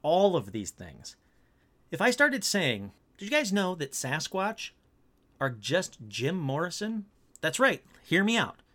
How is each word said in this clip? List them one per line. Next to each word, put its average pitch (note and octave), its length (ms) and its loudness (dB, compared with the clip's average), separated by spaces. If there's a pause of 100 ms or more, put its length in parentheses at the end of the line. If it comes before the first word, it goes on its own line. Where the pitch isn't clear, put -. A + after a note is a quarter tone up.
all F3+ 340 6
of G2 160 -2
these G#2 200 -6
things, - 440 -16 (760)
if E3+ 100 -4
I A#3 80 4
started C4 340 2
saying, A2+ 480 0 (260)
"Did G3 80 -16
you A3 60 -12
guys C#4 220 2
know F#3 220 2
that D3 180 -6
Sasquatch F#3 760 -4 (680)
are C3+ 100 -2
just B2+ 480 -4 (100)
Jim A#2+ 300 -2
Morrison?" F3 680 -4 (360)
That's D#3 180 -2
right, A#3+ 240 4 (200)
hear F#3+ 200 4
me A3+ 140 2
out. C#3 240 -2 (140)